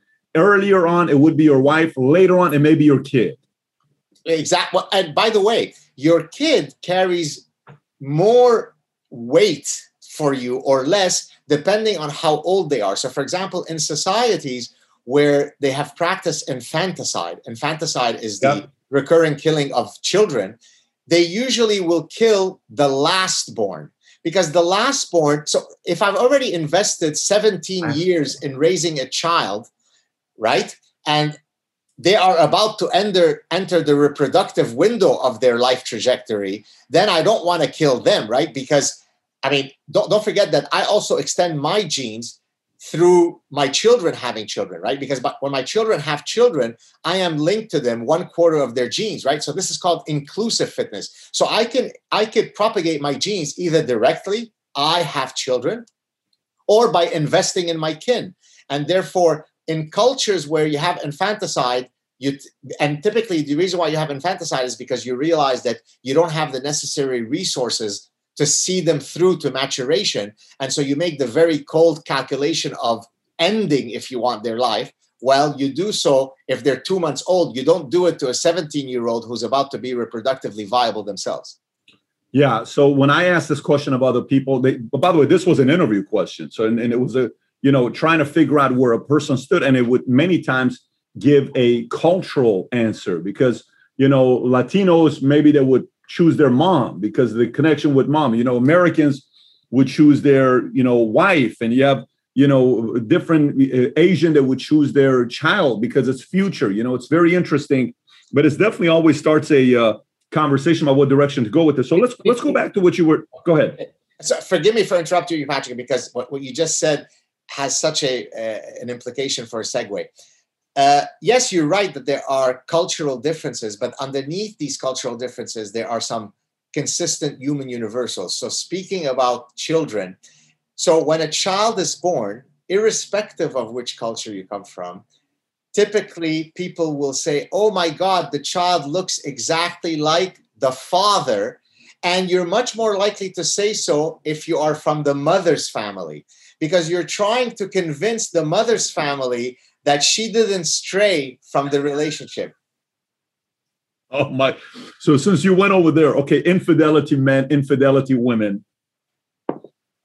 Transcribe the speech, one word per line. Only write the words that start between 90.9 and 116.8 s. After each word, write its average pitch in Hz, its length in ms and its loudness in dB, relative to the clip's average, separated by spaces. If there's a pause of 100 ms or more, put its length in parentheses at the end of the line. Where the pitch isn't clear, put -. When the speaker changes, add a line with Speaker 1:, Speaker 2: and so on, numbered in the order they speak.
Speaker 1:
give 139 380 4
a 120 320 2
cultural 139 840 0
answer 107 460 -2
because, 104 440 0 (320)
you 135 140 4
know, 131 320 4
Latinos, 151 800 2
maybe 147 320 6
they 143 100 4
would 131 240 2 (200)
choose 165 300 2
their 135 140 4
mom 135 480 2
because 107 340 0
the 117 140 2
connection 147 480 0
with 131 120 4
mom, 143 280 0
you 117 80 0
know, 123 140 0
Americans 151 680 2 (460)
would 135 160 4
choose 143 340 6
their, 131 460 4
you 131 160 0
know, 123 140 4
wife, 127 640 2
and 117 120 0
you 131 100 4
have, 135 220 2 (300)
you 135 100 6
know, 127 540 2
different, 147 600 2 (140)
uh, 127 240 2
Asian 165 360 4
that 147 100 6
would 131 160 0
choose 147 340 2
their 135 320 4
child 139 560 0
because 123 260 0
it's 135 160 -4
future, 180 460 -2
you 101 140 -2
know, 127 100 -2
it's 123 140 -6
very 170 260 4
interesting, 147 600 0 (360)
but 143 140 4
it's 147 120 2
definitely 202 320 0
always 160 280 4
starts 151 320 0
a, 131 240 6
uh, 117 200 4 (380)
conversation 151 560 2
about 135 100 4
what 139 120 4
direction 139 340 2
to 104 60 -2
go 151 140 4
with 151 120 4
this. 127 140 -2
So 160 60 2
let's, 240 180 2 (120)
let's 240 160 2
go 285 120 0
back 262 220 -2
to 202 60 0
what 180 180 4
you 170 60 4
were, 156 200 2 (200)
go 170 120 4
ahead. - 360 -2 (280)
Speaker 2:
So - 140 -2
forgive 190 400 0
me 214 80 2
for 185 160 0
interrupting 170 400 -2
you, 139 80 -6
Patrick, 131 300 -6
because 123 360 -6
what, - 180 -8
what 139 120 -10
you 127 100 -14
just 156 240 -2
said 147 300 -2 (400)